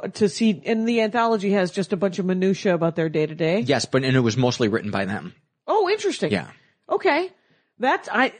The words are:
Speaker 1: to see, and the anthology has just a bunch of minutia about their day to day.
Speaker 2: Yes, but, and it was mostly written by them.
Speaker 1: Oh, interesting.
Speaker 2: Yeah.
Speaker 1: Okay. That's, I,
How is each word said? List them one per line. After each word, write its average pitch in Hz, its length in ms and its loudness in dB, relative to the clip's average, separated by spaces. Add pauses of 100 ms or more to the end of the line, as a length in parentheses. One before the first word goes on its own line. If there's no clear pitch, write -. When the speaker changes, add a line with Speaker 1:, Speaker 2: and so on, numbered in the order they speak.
(160)
Speaker 1:
to 208 140 2
see, 214 360 0
and 226 220 -2
the 233 140 0
anthology 220 500 0
has 185 180 2
just 202 240 -4
a 185 40 0
bunch 190 200 -2
of 185 80 -2
minutia 185 480 2
about 165 220 0
their 165 140 0
day 156 180 0
to 156 80 -8
day. 165 240 0
Speaker 2:
Yes, 127 260 0
but, 131 180 2
and 131 120 2
it 131 60 4
was 113 140 2
mostly 123 320 2
written 104 220 -2
by 98 160 -2
them. 98 300 -8 (320)
Speaker 1:
Oh, 370 220 2
interesting. 392 420 -2
Speaker 2:
Yeah. 78 160 -2 (420)
Speaker 1:
Okay. 359 400 0 (500)
That's, 269 320 -2
I, 240 280 0